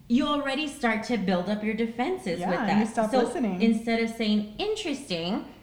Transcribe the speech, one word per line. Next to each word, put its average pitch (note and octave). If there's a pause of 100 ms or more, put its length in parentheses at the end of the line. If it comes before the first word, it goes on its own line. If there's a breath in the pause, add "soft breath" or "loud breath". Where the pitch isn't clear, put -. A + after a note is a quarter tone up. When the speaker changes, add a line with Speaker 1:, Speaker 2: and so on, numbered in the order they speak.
Speaker 1:
you C4
already C#4+
start A3
to B3
build F3+
up G#3
your G#3+
defenses A3+
Speaker 2:
Yeah, F3+
Speaker 1:
with F3
Speaker 2:
and G#3
you A3
Speaker 1:
that. A3
Speaker 2:
stop A3
Speaker 1:
So B3+
Speaker 2:
listening. A3
Speaker 1:
instead A3+
of A3+
saying, G#3
"Interesting, C#4 (180 loud breath)